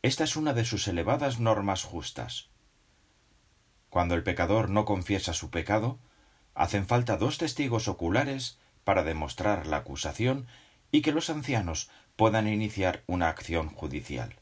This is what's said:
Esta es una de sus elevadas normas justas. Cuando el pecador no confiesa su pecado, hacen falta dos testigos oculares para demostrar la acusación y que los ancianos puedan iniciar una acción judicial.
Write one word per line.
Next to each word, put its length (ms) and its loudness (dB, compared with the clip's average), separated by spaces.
Esta 220 2
es 120 -2
una 180 0
de 120 2
sus 220 -2
elevadas 520 0
normas 440 2
justas. 680 -10
Cuando 260 2
el 80 2
pecador 460 2
no 160 4
confiesa 480 0
su 160 -6
pecado, 500 0
hacen 320 2
falta 320 2
dos 200 0
testigos 500 -2
oculares 720 -2
para 200 4
demostrar 640 -2
la 100 0
acusación 680 -2
y 100 6
que 100 2
los 180 0
ancianos 600 -2
puedan 320 4
iniciar 600 0
una 220 2
acción 400 -2
judicial. 720 -8